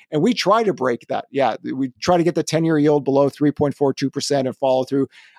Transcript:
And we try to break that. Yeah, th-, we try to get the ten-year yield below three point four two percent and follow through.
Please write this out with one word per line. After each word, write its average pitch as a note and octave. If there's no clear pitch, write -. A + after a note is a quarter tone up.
And D3+
we A#3+
try G#3+
to F#3+
break B2+
that. -
Yeah, B2+
th-, B2
we C3
try F3
to E3+
get E3+
the E3
ten-year D#3+
yield D3
below C#3
three D3
point C#3+
four C3+
two C3+
percent C#3
and A#2
follow C3
through. C#3